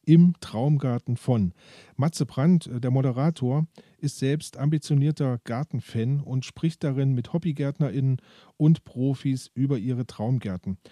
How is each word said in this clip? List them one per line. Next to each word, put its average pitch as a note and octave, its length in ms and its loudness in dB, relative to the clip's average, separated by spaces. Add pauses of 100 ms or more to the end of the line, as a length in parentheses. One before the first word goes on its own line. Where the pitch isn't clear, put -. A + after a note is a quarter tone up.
Im E3+ 340 8
Traumgarten B2+ 800 -2
von. G#2+ 380 0 (420)
Matze D3 280 -2
Brandt, D#3+ 440 2
äh, B2 120 -6
der B2 120 -2
Moderator, C3+ 760 0 (320)
ist - 220 -6
selbst C#3 380 -4
ambitionierter C#3+ 840 0
Gartenfan B2 800 -4
und C3 240 -4
spricht - 400 -4
darin C3+ 300 0
mit A#2+ 180 -4
HobbygärtnerInnen C#3 920 -2 (340)
und D#3 280 4
Profis C3 720 -4
über C3+ 220 0
ihre B2 300 -4
Traumgärten. G#2 720 -4 (140)